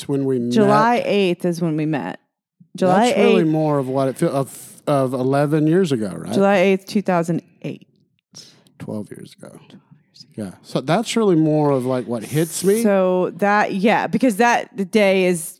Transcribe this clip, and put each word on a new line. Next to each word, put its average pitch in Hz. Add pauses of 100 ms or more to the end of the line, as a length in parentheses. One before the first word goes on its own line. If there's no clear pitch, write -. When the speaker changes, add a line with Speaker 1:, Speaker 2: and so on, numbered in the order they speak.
Speaker 1:
when 139
we 127
Speaker 2:
July 214
Speaker 1:
met? -
Speaker 2:
eighth 190
is 170
when 160
we 156
met. 143 (560)
July 185
Speaker 1:
That's -
really 226
Speaker 2:
eighth. 160
Speaker 1:
more 156
of 135
what 135
it 127
feel, 170
of, -
of 135
eleven 143
years 170
ago, 110
right? 82
Speaker 2:
July 196
eighth, 190
two -
thousand 170 (200)
eight. - (920)
Speaker 1:
Twelve 107
years -
ago. -
Speaker 2:
Twelve - (100)
years -
ago. -
Speaker 1:
Yeah. 101 (120)
So -
that's 165
really 208
more 151
of, 127
like, 127
what 117
hits 160
me. 202
Speaker 2:
So 185
that, 202
yeah, 185
because 196
that 220
day 196
has 175